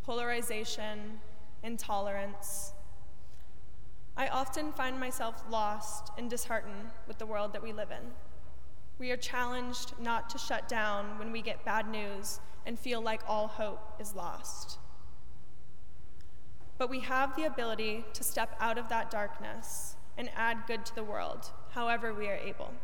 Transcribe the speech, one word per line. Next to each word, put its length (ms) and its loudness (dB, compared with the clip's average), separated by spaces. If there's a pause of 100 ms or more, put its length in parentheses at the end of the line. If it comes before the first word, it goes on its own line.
polarization, 1160 0 (440)
intolerance. 1080 0 (1400)
I 120 2
often 440 0
find 280 0
myself 500 0
lost 680 0
and 120 0
disheartened 640 0 (160)
with 100 0
the 80 0
world 280 0
that 100 0
we 100 0
live 180 0
in. 200 0 (880)
We 120 0
are 60 0
challenged 800 0
not 300 2
to 80 0
shut 320 0
down 480 2
when 140 0
we 100 0
get 240 0
bad 240 2
news 500 0 (260)
and 140 0
feel 220 0
like 260 0
all 200 2
hope 520 0
is 160 0
lost. 640 0 (2000)
But 120 2
we 100 0
have 360 2
the 100 0
ability 680 0
to 100 0
step 360 0
out 180 2
of 120 -2
that 200 0
darkness 840 0 (220)
and 180 -2
add 320 0
good 180 0
to 100 -2
the 80 -2
world, 480 0 (200)
however 420 0
we 140 -2
are 80 0
able. 380 -2 (100)